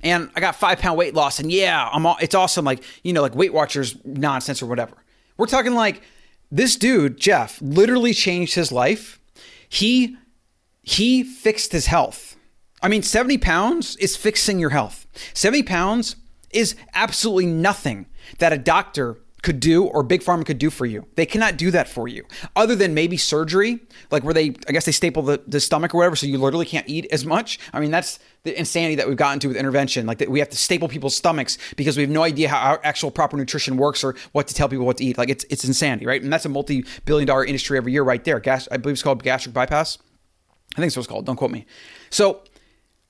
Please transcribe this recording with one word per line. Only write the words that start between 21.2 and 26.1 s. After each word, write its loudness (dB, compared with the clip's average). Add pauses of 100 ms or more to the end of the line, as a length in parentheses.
cannot 0
do 0
that 2
for -8
you, -14 (300)
other 4
than 2
maybe 0
surgery, 0 (280)
like 0
where -2
they, 2 (120)
I -4
guess 0
they 2
staple 0
the, 0
the -2
stomach 0
or 2
whatever, 4